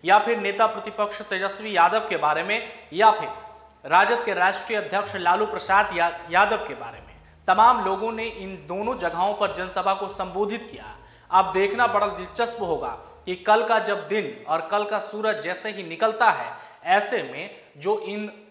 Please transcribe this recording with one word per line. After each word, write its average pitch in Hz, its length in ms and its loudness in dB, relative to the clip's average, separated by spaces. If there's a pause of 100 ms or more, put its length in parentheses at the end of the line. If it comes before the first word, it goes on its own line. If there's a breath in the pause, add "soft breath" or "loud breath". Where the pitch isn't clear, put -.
या 190 140 6
फिर 226 200 2
नेता 202 280 2
प्रतिपक्ष 208 560 -4
तेजस्वी 196 540 -4
यादव 208 320 4
के 175 80 -2
बारे 151 260 0
में 214 500 -6
या 214 180 6
फिर 190 180 -2 (600)
राजद 214 340 4
के 202 100 -2
राष्ट्रीय 196 440 0
अध्यक्ष 196 380 -4
लालू 185 300 2
प्रसाद 202 500 0
या-, 165 360 -2
यादव 208 240 4
के - 180 -8
बारे 117 260 -12
में। - 160 -20 (300 soft breath)
तमाम 220 380 6
लोगों 196 280 -2
ने 226 120 -6
इन 196 300 -10
दोनों 190 440 -6
जगहों 180 360 0
पर 202 200 0
जनसभा 185 400 -2
को 196 140 -6
संबोधित 196 640 -4
किया। - 260 -16 (320 soft breath)
अब 185 220 4
देखना 202 340 2
बड़ा 208 200 2
दिलचस्प 220 560 -6
होगा 151 260 -2 (380 loud breath)
कि 185 100 -4
कल 220 280 4
का 226 140 2
जब 190 300 -2
दिन 196 400 -4
और 160 120 0
कल 208 240 -2
का 208 140 -4
सूरज 214 440 -4
जैसे 180 280 -4
ही 196 120 -10
निकलता 214 480 2
है, - 260 -4 (280 loud breath)
ऐसे 202 380 4
में 139 380 -12 (160)
जो 196 240 -2
इन 208 260 -8 (240)